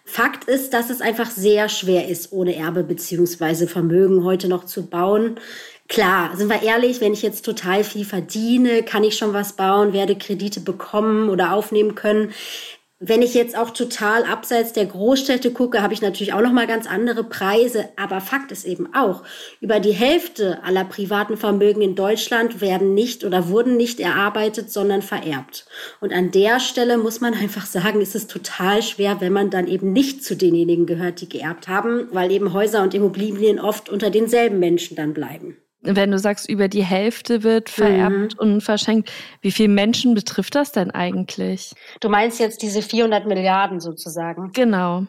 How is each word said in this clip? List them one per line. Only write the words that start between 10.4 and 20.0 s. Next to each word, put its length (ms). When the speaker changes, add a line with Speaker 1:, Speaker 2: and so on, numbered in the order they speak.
Speaker 1:
bekommen 680
oder 240
aufnehmen 440
können. 360
Wenn 200
ich 100
jetzt 240
auch 140
total 540
abseits 500
der 100
Großstädte 680
gucke, 280
habe 140
ich 80
natürlich 320
auch 80
noch 100
mal 140
ganz 200
andere 380
Preise. 720
Aber 240
Fakt 320
ist 140
eben 280
auch: 280
Über 180
die 140
Hälfte 720